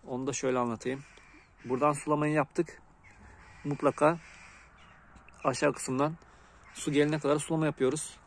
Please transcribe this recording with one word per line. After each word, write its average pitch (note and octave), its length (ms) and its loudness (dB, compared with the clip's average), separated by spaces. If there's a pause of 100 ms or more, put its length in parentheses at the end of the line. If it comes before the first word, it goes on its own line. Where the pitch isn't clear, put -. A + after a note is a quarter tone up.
Onu C3 200 -6
da C3+ 60 -4
şöyle B2+ 260 0
anlatayım. B2 440 -4 (640)
Buradan C3 280 2
sulamayı D3+ 400 0
yaptık. - 480 -2 (800)
Mutlaka D3 560 2 (1200)
aşağı C3+ 300 2
kısımdan C#3+ 440 -2 (560)
su - 180 -6
gelene D3 280 2
kadar D3 200 2
sulama D#3 260 0
yapıyoruz. C#3 600 -2